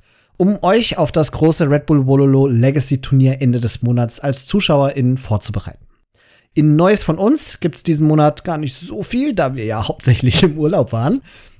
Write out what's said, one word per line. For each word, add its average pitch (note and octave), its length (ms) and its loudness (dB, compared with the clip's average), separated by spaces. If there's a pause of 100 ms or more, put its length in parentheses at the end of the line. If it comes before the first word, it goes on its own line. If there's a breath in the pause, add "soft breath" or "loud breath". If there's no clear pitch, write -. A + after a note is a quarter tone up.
(360)
um G3+ 260 0
euch G#3+ 360 0
auf D#3 120 0
das D#3 220 0
große D#3 380 0
Red C#3+ 160 0
Bull C#3+ 200 2
Wololo C3+ 420 4
Legacy C3 520 0
Turnier C3 400 2
Ende B2 200 0
des A#2 200 -6
Monats A#2+ 400 -2
als C#3+ 240 -2
ZuschauerInnen C#3 720 0
vorzubereiten. - 720 -6 (680 soft breath)
In D3+ 240 4
Neues G3 260 4
von D#3+ 140 -2
uns A3+ 440 -2
gibt's - 220 -4
diesen D#3 260 0
Monat D3+ 360 2
gar E3 140 -6
nicht D3+ 160 -8
so G3 280 -8
viel, C4 320 -4
da C#3 200 -2
wir B2 100 -8
ja A2 240 -6
hauptsächlich - 540 0
im D#3 160 2
Urlaub D#3 340 0
waren. C#3+ 300 -2 (380 loud breath)